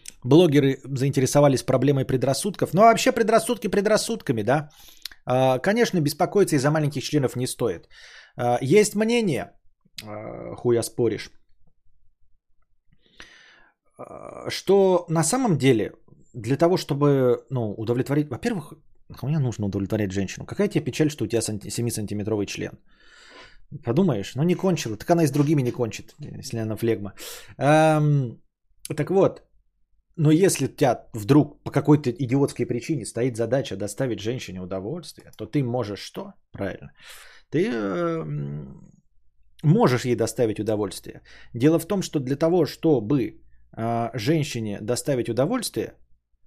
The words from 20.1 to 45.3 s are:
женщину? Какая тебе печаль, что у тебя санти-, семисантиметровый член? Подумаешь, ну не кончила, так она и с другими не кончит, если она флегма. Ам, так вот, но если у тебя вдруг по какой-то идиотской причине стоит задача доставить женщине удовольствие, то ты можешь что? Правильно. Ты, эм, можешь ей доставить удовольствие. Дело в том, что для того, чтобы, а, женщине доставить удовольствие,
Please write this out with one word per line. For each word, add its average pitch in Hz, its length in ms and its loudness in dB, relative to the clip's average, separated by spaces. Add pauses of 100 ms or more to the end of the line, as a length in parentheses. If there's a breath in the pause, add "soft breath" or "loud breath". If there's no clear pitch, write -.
женщину? 95 340 -4
Какая 202 240 -2
тебе 160 160 -2
печаль, 151 240 0
что 131 160 -6
у - 20 -8
тебя 110 140 0
санти-, 107 280 -6
семисантиметровый 104 760 -4
член? - 340 -10 (1040 loud breath)
Подумаешь, 123 520 0
ну 135 80 0
не 175 120 2
кончила, 156 420 -2
так - 120 -14
она 170 140 4
и 151 40 4
с 131 40 0
другими 143 300 2
не 123 100 0
кончит, - 480 -6
если 113 400 -10
она 110 160 -4
флегма. 101 380 -2 (440 loud breath)
Ам, 147 840 2 (540)
так 147 140 -4
вот, 180 340 2 (760)
но 151 140 4
если 160 340 4
у - 20 -4
тебя - 460 0
вдруг 135 500 2
по - 80 -10
какой-то 147 380 4
идиотской 135 560 0
причине 120 400 -4
стоит 117 320 -4
задача 117 400 -2
доставить 104 420 -4
женщине 95 420 -8
удовольствие, 95 760 -10
то 107 80 -10
ты 147 180 -2
можешь 117 380 -4
что? 196 320 -16 (180)
Правильно. - 400 -10 (580 loud breath)
Ты, 180 200 0
эм, 156 1200 -6 (720)
можешь 147 420 4
ей 123 100 0
доставить 113 440 -2
удовольствие. 104 600 -6 (320 loud breath)
Дело 151 260 2
в 160 60 -8
том, 196 160 -2
что 160 180 -4
для 131 160 -4
того, 165 300 2
чтобы, 127 760 -2 (300)
а, 117 420 -4
женщине 120 680 -2
доставить 120 480 -2
удовольствие, 135 640 -2 (540)